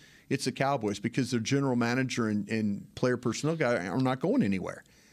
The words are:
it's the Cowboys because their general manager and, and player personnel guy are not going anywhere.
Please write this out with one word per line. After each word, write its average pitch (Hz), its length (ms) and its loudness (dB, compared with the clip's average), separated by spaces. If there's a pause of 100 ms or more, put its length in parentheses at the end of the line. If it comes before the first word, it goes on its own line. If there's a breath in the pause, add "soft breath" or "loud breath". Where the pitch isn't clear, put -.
(280 soft breath)
it's 135 180 -2
the 131 60 0
Cowboys 123 480 0
because 120 300 -2
their 123 100 0
general 131 360 0
manager 120 540 0
and, 104 200 0
and 107 340 -2 (120)
player 127 200 2
personnel 123 400 -2
guy 120 320 2
are 95 120 -2
not 131 200 0
going 226 220 2
anywhere. 90 420 -2 (300 soft breath)